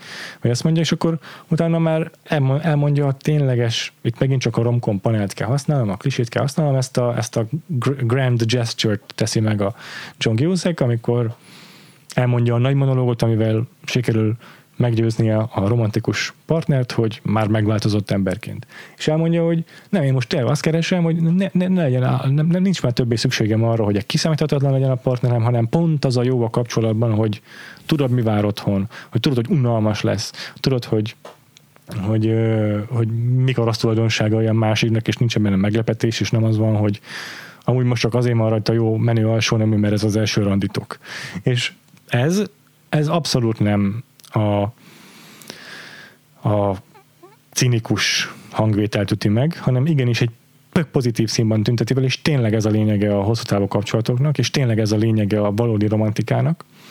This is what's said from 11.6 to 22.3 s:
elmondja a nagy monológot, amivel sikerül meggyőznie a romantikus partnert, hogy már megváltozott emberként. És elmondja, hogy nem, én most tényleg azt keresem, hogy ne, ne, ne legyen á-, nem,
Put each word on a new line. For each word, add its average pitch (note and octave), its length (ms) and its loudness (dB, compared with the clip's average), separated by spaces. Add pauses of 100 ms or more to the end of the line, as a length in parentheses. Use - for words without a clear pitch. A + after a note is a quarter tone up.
elmondja A#2+ 420 2
a - 20 2
nagy C3 180 2
monológot, B2+ 460 0
amivel A2 460 2 (180)
sikerül A2 500 0 (400)
meggyőznie A2+ 640 2
a A2 300 -2
romantikus A2+ 680 -2 (120)
partnert, D3 460 0
hogy A2+ 320 -2
már G#2+ 240 0
megváltozott G#2+ 640 0
emberként. G2+ 560 -4 (300)
És - 100 -10
elmondja, E3 380 2
hogy E3 180 0 (260)
nem, F#3 140 0
én C3+ 100 2
most B2+ 160 0
tényleg B2 200 0
azt C#3+ 120 0
keresem, E3 420 0
hogy E3 120 0
ne, E3+ 360 0
ne, F3+ 160 0
ne F#3 140 2
legyen B2+ 220 2
á-, C3 260 0
nem, D3+ 160 2